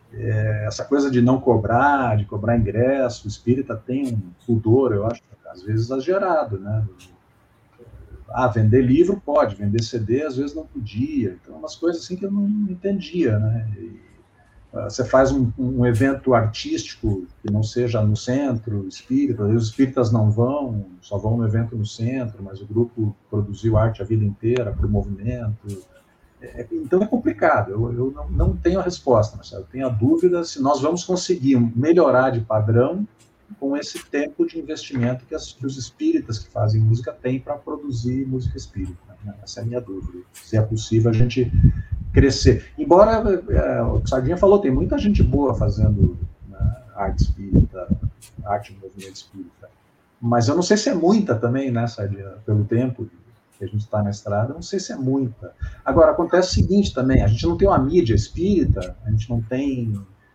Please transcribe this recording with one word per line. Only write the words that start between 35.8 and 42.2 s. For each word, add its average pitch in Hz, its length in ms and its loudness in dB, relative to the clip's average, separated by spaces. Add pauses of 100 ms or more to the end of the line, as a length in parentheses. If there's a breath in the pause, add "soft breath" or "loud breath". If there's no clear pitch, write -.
que - 120 -18
fazem 110 320 2
música 113 300 2
têm 127 280 -4
pra 147 140 -8
produzir 135 720 -6
música 127 320 -4
espírita, 90 400 -10 (260)
né? 101 180 -12
Essa - 180 -16
é - 20 -10
a 110 40 -6
minha 120 140 -4
dúvida, 92 380 -10 (160)
se - 220 -6
é 107 40 4
possível 110 500 0
a 113 40 2
gente 120 360 2 (640 loud breath)
crescer. - 640 4